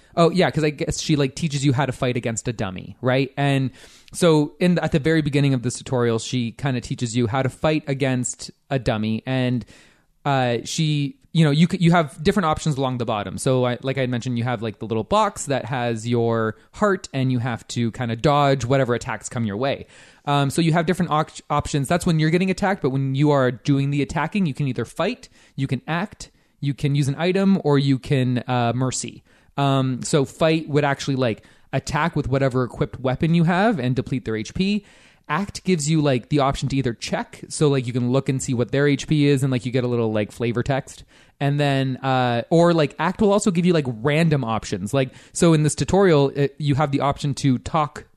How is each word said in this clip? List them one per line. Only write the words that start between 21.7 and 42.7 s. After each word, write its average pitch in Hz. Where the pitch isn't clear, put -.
That's 175
when 165
you're 156
getting 180
attacked, 190
but 139
when 135
you 147
are 135
doing 139
the 143
attacking, 160
you 135
can 143
either 120
fight, 202
you 135
can 127
act, 175
you 139
can 143
use 147
an 139
item, 190
or 143
you 139
can, 127
uh, 120
mercy. 123
Um, 135
so 139
fight 160
would 143
actually, 139
like, 123
attack 147
with 135
whatever 131
equipped -
weapon 131
you 170
have 185
and 123
deplete 127
their 110
H 110
P. 202
Act 175
gives 160
you, 160
like, 135
the 147
option 135
to 135
either 131
check, -
so, -
like, 135
you 123
can 123
look 135
and 131
see 131
what 117
their 139
H 139
P 147
is, 143
and, 139
like, 127
you 120
get 127
a 123
little, 117
like, 107
flavor 120
text. -
And 143
then, 135
uh, 127
or, 170